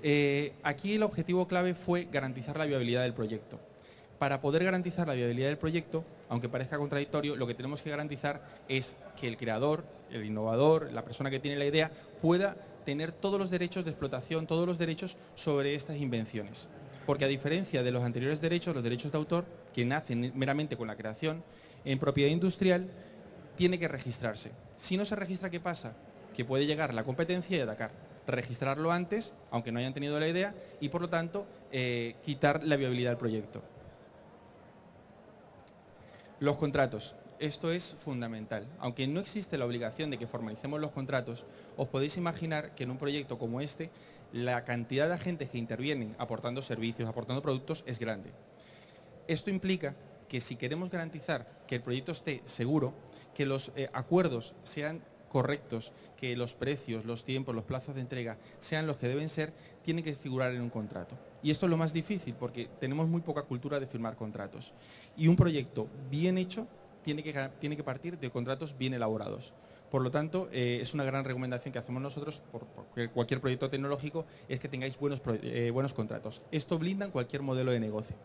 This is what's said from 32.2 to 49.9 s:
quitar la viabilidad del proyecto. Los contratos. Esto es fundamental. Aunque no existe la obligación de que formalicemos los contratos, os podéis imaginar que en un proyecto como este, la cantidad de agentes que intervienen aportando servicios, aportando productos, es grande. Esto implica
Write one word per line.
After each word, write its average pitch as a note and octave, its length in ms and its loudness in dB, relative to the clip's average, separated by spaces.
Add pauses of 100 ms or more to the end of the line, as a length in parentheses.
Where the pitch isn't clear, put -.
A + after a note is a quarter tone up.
quitar C#3+ 400 4
la D3+ 120 4
viabilidad B2+ 340 2
del A#2+ 80 2
proyecto. A2 460 -2 (2750)
Los C#3+ 180 4
contratos. C3+ 580 2 (240)
Esto D3+ 320 -2
es F3 280 -4
fundamental. A2+ 680 -6 (100)
Aunque B2+ 300 -2
no D3+ 120 0
existe G3 380 -6
la B2+ 80 0
obligación A#2+ 460 -2
de B2 80 -4
que A#2 80 -6
formalicemos A#2+ 520 -6
los D3+ 120 -4
contratos, B2+ 520 -2 (320)
os C3+ 120 0
podéis C#3 300 0
imaginar E3 580 -2
que - 80 -4
en B2 80 -2
un C3 80 -4
proyecto C#3+ 400 -2
como A#2+ 220 -2
este, C#3+ 280 -6 (420)
la A#2+ 320 0
cantidad B2 440 2
de F3 80 2
agentes D#3+ 340 -2
que - 80 -6
intervienen A#2 640 -2
aportando A#2+ 420 -4
servicios, A2+ 480 -2
aportando B2 320 -2
productos, C#3+ 460 -2
es B2 100 -4
grande. A2 320 -4 (1000)
Esto D#3+ 220 0
implica F#3 460 0 (320)